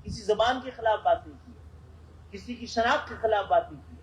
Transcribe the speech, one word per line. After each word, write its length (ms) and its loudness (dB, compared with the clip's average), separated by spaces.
किसी 300 -2
जबान 260 2
के 120 -10
खिलाफ 340 0
बात 220 4
नहीं 100 -16
की, 180 -20
किसी 240 -12
की 120 -12
शनाख्त 420 0
के 60 -12
खिलाफ 340 0
बात 220 4
नहीं 100 -14
की। 220 -20